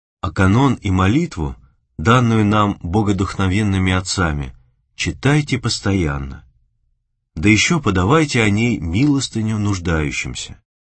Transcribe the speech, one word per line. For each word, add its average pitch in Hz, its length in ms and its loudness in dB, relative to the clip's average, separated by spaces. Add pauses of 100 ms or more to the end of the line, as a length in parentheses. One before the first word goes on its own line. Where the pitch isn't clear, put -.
(220)
а 92 100 -4
канон 110 440 2
и 98 160 -4
молитву, 92 640 0 (420)
данную 113 480 2
нам 104 360 2
богодухновенными 95 1120 0
отцами, 82 600 -2 (400)
читайте 147 640 -2
постоянно. 71 880 -4 (880)
Да 80 140 0
еще 110 300 2
подавайте 120 640 2
о 107 80 2
ней 113 300 0
милостыню 110 800 -2
нуждающимся 82 1040 -4 (320)